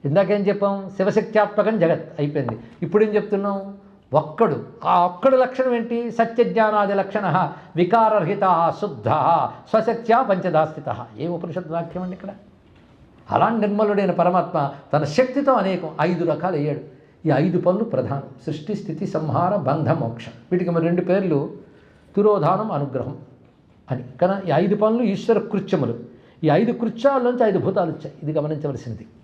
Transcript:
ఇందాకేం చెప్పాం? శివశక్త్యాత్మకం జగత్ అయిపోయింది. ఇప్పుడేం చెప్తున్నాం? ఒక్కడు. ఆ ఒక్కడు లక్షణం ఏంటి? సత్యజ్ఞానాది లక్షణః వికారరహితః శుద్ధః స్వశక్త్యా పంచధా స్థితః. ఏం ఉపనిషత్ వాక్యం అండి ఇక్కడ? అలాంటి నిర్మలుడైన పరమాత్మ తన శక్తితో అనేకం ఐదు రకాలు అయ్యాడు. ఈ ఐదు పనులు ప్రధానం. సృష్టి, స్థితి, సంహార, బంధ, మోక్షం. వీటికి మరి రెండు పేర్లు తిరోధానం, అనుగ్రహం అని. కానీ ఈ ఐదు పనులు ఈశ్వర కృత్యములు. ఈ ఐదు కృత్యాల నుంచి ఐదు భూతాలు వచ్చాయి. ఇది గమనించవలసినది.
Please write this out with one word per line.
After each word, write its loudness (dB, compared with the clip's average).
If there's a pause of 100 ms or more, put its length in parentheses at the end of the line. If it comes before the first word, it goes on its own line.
ఇందాకేం 2
చెప్పాం? -2
శివశక్త్యాత్మకం 2
జగత్ 0 (100)
అయిపోయింది. -2 (240)
ఇప్పుడేం 2
చెప్తున్నాం? -2 (380)
ఒక్కడు. 0 (180)
ఆ 4
ఒక్కడు 2
లక్షణం 0
ఏంటి? -4
సత్యజ్ఞానాది 2
లక్షణః 0 (280)
వికారరహితః 4
శుద్ధః 0 (240)
స్వశక్త్యా 2
పంచధా 2
స్థితః. -6 (140)
ఏం -6
ఉపనిషత్ -8
వాక్యం -6
అండి -8
ఇక్కడ? -14 (1000)
అలాంటి 2
నిర్మలుడైన 2
పరమాత్మ 0 (240)
తన 2
శక్తితో 2
అనేకం 0 (100)
ఐదు 0
రకాలు -2
అయ్యాడు. -4 (280)
ఈ 2 (140)
ఐదు 0
పనులు 2
ప్రధానం. -4 (180)
సృష్టి, -6
స్థితి, -8
సంహార, -2
బంధ, -2
మోక్షం. -4 (160)
వీటికి 0
మరి 0
రెండు 2
పేర్లు 0 (760)
తిరోధానం, 2
అనుగ్రహం -4 (720)
అని. -4 (160)
కానీ 2 (120)
ఈ 2
ఐదు 2
పనులు 2
ఈశ్వర 0
కృత్యములు. -2 (500)
ఈ 4
ఐదు 4
కృత్యాల 0
నుంచి 2
ఐదు 2
భూతాలు 0
వచ్చాయి. -12
ఇది -4
గమనించవలసినది. -4 (180)